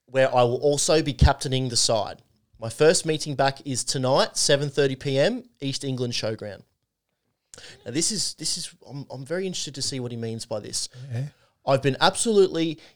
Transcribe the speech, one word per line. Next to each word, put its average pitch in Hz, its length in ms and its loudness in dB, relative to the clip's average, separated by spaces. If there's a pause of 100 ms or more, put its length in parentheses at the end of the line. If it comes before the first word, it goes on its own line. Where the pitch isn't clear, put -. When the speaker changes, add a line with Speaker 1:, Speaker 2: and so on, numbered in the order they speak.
Speaker 1:
where 131 280 2
I 123 100 6
will 120 180 2
also 147 400 2
be 143 100 -2
captaining 131 560 2
the 117 80 -2
side. 107 460 0 (360)
My 113 120 -8
first 151 340 4
meeting 156 300 -4
back 135 320 0
is 131 180 -4
tonight, 143 540 0
seven 143 320 2
thirty 139 260 2
P 135 220 -2
M, 208 260 2 (160)
East 135 240 -6
England 123 300 -4
Showground." 107 480 -6 (1200)
Now, 123 80 -12
this 170 200 -2
is, 175 220 -6
this - 220 -6
is, - 180 -12 (140)
I'm, 131 220 -12
I'm 131 140 -12
very 175 220 -6
interested 175 280 -8
to 135 80 -8
see 135 180 -4
what 120 120 -6
he 120 40 -8
means 113 300 -6
by 107 140 -6
this. - 280 -8 (240)
Speaker 2:
Yeah. 120 120 -4 (420)
Speaker 1:
"I've 135 160 2
been 135 180 0
absolutely 180 760 2 (180)